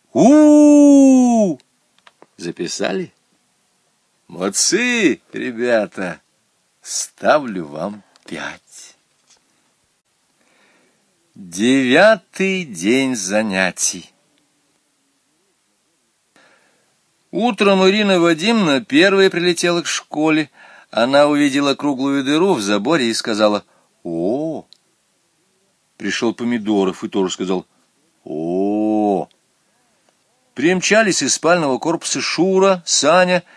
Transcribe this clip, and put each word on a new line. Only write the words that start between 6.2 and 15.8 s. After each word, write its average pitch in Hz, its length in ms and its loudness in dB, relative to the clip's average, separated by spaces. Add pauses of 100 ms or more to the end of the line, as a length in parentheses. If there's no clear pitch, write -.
Ставлю 113 840 -4
вам 90 380 -12 (240)
пять. - 680 -16 (2500)
Девятый 135 1300 0
день 123 520 -2
занятий. 95 960 -4 (3250)